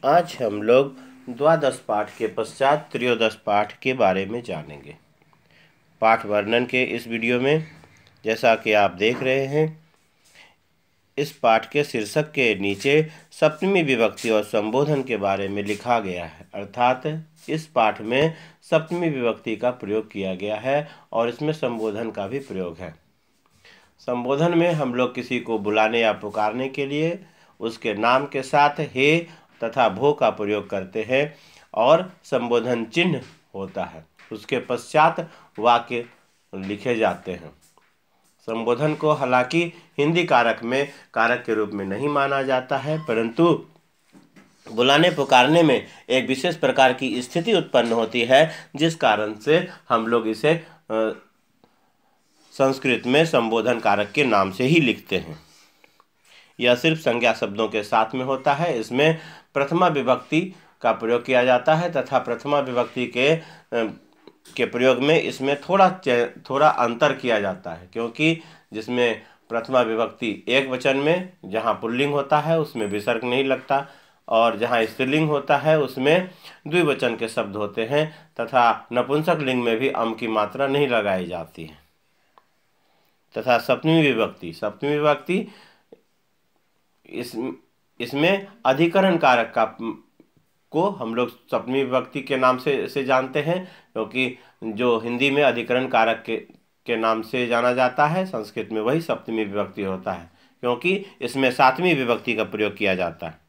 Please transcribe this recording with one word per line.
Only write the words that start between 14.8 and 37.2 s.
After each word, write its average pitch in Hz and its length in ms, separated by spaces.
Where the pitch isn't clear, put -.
के 127 140
बारे 98 300
में 101 160
लिखा 107 360
गया 90 260
है, - 280
अर्थात 123 680
इस 160 180
पाठ 110 340
में 139 340
सप्तमी 165 480
विभक्ति 117 460
का 123 160
प्रयोग 107 400
किया 95 240
गया 104 200
है 139 360
और 117 180
इसमें 151 240
संबोधन 113 580
का 101 160
भी 131 120
प्रयोग 92 380
है। 87 260
संबोधन 139 580
में 170 140
हम 143 240
लोग 123 200
किसी 123 240
को 113 200
बुलाने 107 400
या 110 140
पुकारने 107 560
के 139 160
लिए 160 400
उसके 113 340
नाम 120 320
के 139 160
साथ 143 380
हे 147 400
तथा 117 260
भो 120 240
का 131 160
प्रयोग 104 400
करते 98 340
हैं 135 340
और 160 400
संबोधन 120 640
चिन्ह 165 360
होता 95 280
है, 82 220
उसके 113 280
पश्चात 156 720
वाक्य 117 460
लिखे 104 400
जाते 95 360